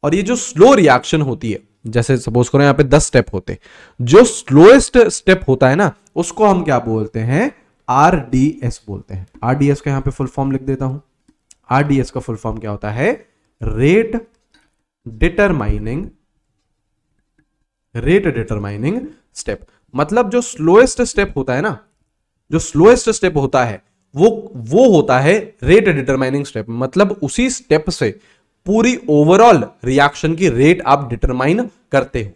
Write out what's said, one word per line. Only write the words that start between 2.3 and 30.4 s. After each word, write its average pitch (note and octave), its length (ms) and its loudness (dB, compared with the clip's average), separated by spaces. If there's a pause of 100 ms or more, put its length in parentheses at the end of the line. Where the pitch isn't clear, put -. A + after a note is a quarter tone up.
करो C#3 120 2
यहाँ C#3+ 120 4
पे D3 120 2
दस C#3+ 200 2
स्टेप A#2+ 280 0
होते, F#2 240 -10 (420)
जो C#3 240 6
स्लोएस्ट A3 720 6 (120)
स्टेप F#3 380 0
होता C3 220 2
है C3+ 60 0
ना F3 160 0 (240)
उसको F#3+ 300 -2
हम F#3 180 2
क्या C#3 160 0
बोलते A2+ 420 -6
हैं? D3 300 -2 (360)
आरडीएस C3+ 1000 0
बोलते G2 260 -14
हैं। F#2+ 140 -14 (160)
आरडीएस C#3+ 380 0
का C#3+ 100 -6
यहाँ C3+ 100 -4
पे C3+ 100 -4
फुल C3 160 -8
फॉर्म C3+ 240 -6
लिख C3+ 120 -4
देता C3+ 220 -6
हूं। C3 140 -6 (720)
आरडीएस C#3 420 0
का C3 80 -8
फुल A2+ 180 -10
फॉर्म A2 200 -8
क्या G#2+ 140 -10
होता G#2 200 -10
है? C#3 200 -4 (500)
रेट E3 600 0 (840)
डिटरमाइनिंग, B2+ 1000 -4 (1900)
रेट E3+ 320 0
डिटरमाइनिंग A2+ 760 -6 (340)
स्टेप। - 240 -10 (340)
मतलब G3 360 -2
जो A#3+ 120 -2
स्लोएस्ट G#3 600 0
स्टेप G3+ 360 -4
होता C3 160 -4
है C3+ 80 -4
ना, F#3 160 -4 (760)
जो D#3+ 80 -2
स्लोएस्ट A3 500 2
स्टेप F3+ 280 -2
होता C3+ 280 0
है G#2 160 -10 (340)
वो, G#3+ 400 0
वो C#3+ 340 2
होता D3 300 2
है D#3 160 2 (280)
रेट F#3+ 260 4
डिटरमाइनिंग C3+ 560 -4
स्टेप। G#2+ 260 -10
मतलब C3+ 400 -2 (120)
उसी B3 260 -4
स्टेप - 400 -2
से B2 200 -4 (560)
पूरी A3+ 300 0 (140)
overall D3+ 540 4 (220)
रिएक्शन C#3+ 500 0
की F3 140 0